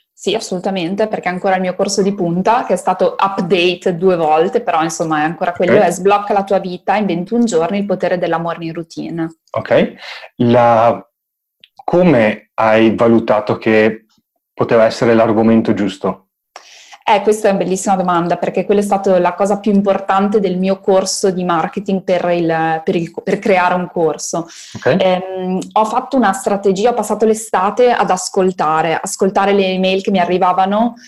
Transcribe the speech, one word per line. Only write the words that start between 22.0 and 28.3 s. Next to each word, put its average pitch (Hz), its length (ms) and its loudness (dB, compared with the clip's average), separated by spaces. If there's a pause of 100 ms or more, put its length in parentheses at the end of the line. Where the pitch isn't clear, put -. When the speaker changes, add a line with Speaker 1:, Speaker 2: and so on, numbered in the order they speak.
Speaker 1:
per 175 280 -2
il, 160 520 0
per 185 140 -2
il, 170 160 -6 (100)
per 196 160 -2
creare 180 360 2
un 180 140 -4
corso. 165 560 -4 (300)
Speaker 2:
Ok. - 240 0
Speaker 1:
Ehm, 185 580 -2 (140)
ho 214 140 2
fatto 254 320 -2
una 208 160 2
strategia, 202 560 0
ho 240 40 2
passato 214 320 -2
l'estate 220 680 2
ad 190 160 0
ascoltare, 170 920 0